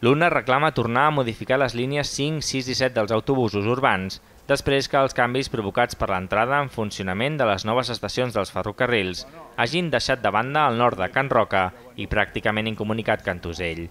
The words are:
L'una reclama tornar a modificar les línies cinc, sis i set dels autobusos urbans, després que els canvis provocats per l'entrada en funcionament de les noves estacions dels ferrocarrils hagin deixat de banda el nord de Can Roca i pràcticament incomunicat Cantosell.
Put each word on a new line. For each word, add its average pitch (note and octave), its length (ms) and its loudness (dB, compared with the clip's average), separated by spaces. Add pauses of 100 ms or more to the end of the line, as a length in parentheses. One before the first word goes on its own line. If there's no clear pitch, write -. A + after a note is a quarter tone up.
L'una D3 260 4
reclama C#3 460 2
tornar A#2+ 320 2
a D#3 80 4
modificar A#2 440 0
les C3 160 2
línies C3+ 360 -2
cinc, D3+ 320 -2
sis C3 240 -4
i C3 80 -4
set C3 200 0
dels A2 200 0
autobusos A2 500 0
urbans, A2+ 520 2 (300)
després C#3 440 0
que C#3+ 80 4
els C3+ 160 2
canvis B2+ 360 0
provocats A2+ 440 0
per G#2+ 160 -4
l'entrada G2+ 480 0
en C#3 120 -2
funcionament G#2+ 680 -4
de B2+ 80 2
les F#2+ 200 0
noves A#2+ 280 0
estacions A2 400 -4
dels G2 160 -2
ferrocarrils G2+ 720 -2 (320)
hagin D3 360 0
deixat B2+ 320 0
de G#2 120 2
banda C#3 320 2
el A#2+ 120 2
nord A#2 200 4
de F#2 160 0
Can C3+ 160 0
Roca G2 380 2 (260)
i G2+ 160 -8
pràcticament G#2+ 560 0
incomunicat G#2+ 560 -4
Cantosell. E2+ 680 -6